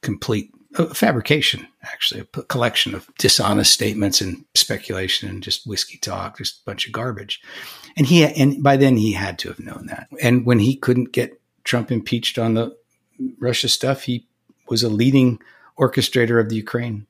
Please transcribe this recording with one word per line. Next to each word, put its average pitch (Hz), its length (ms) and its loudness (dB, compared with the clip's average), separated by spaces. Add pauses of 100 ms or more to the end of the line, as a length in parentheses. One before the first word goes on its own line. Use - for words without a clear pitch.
complete, - 520 -4 (240)
a 165 160 0
fabrication, 151 720 0 (160)
actually, - 380 -6
a - 40 -16
p-, - 240 -12
collection 120 460 -2
of - 240 -14
dishonest 104 540 2
statements 104 480 0
and 95 240 -8 (100)
speculation 98 720 -2
and 95 140 -12
just - 240 -8
whiskey - 320 -8
talk, 92 400 -8
just - 220 -10
a - 40 -20
bunch 98 220 -8
of 113 60 -18
garbage. 110 500 -8 (540)
And 151 100 4
he, 160 180 8
and 143 380 2
by 139 140 6
then 135 200 6
he 107 140 2
had 95 300 -6
to - 80 -8
have - 100 -12
known - 280 -14
that. - 200 -14 (160)
And 120 240 4
when 120 140 6
he 131 160 2
couldn't 123 360 0
get - 280 -4 (240)
Trump 117 260 -2
impeached 117 480 -2
on 117 160 0
the 117 220 -2 (640)
Russia 120 280 -2
stuff, 131 360 -2
he 123 240 -6 (400)
was 117 160 0
a 120 40 0
leading 123 520 4 (360)
orchestrator 120 640 2
of 107 80 2
the 113 80 -2
Ukraine 110 540 -6